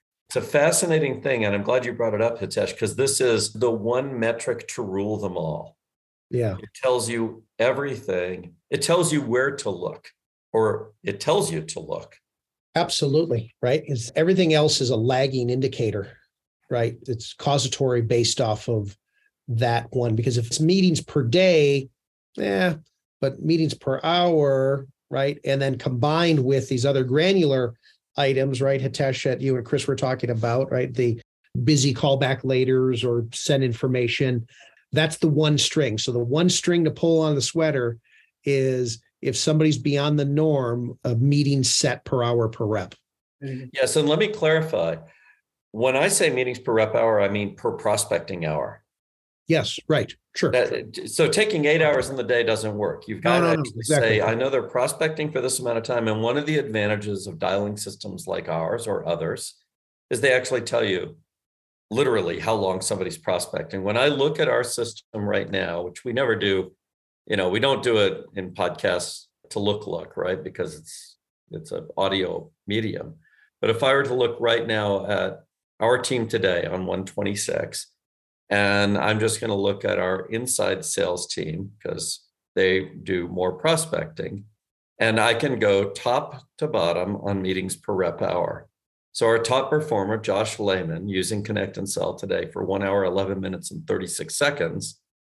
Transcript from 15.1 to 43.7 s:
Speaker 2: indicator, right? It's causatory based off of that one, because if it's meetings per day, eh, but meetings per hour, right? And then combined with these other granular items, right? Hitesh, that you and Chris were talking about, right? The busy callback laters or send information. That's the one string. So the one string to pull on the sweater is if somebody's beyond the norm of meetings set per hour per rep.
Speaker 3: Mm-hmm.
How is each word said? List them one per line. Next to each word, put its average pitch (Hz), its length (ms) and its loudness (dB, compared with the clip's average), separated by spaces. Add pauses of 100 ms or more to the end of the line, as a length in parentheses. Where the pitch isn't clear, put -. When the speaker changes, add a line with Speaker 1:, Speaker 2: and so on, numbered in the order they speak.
Speaker 2:
indicator, 117 680 -2 (520)
right? 117 260 0 (120)
It's - 240 -8
causatory 131 720 0
based 117 380 2
off 110 280 0
of 104 280 -2 (520)
that 120 440 0
one, 120 220 0
because 117 220 0
if 117 100 0
it's - 140 -6
meetings 175 400 4
per - 220 -2
day, 143 640 4 (500)
eh, 190 360 2 (480)
but 139 200 -2
meetings 160 300 2
per 135 320 -4
hour, 143 800 2 (240)
right? 139 340 -2
And 139 180 0
then 135 160 0
combined 147 640 2
with 131 240 2
these 123 160 0
other 135 180 4
granular 139 720 2 (420)
items, 135 440 2
right? 139 200 2
Hitesh, 135 440 -2
that 127 160 0
you 131 160 0
and 117 80 -4
Chris - 220 -2
were 135 100 0
talking 127 340 0
about, 120 400 2
right? 127 220 0
The 117 280 0 (440)
busy 139 300 4
callback 135 480 2
laters 131 640 2
or 120 240 0
send 135 320 2
information. 123 840 0 (460)
That's 156 260 2
the 170 100 4
one 151 280 4
string. 131 420 0
So 127 140 -4
the 117 60 0
one 139 300 2
string 175 360 2
to 156 60 2
pull 165 300 2
on 151 140 2
the 139 80 2
sweater 135 560 0 (460)
is 131 560 0 (220)
if 131 140 -2
somebody's 156 420 4
beyond 143 400 0
the 143 60 0
norm 139 800 0
of 120 160 0
meetings 139 540 4
set 123 300 0
per 123 180 0
hour 120 260 2
per 113 160 -4
rep. 101 300 -2 (480)
Speaker 3:
Mm-hmm. 131 300 -8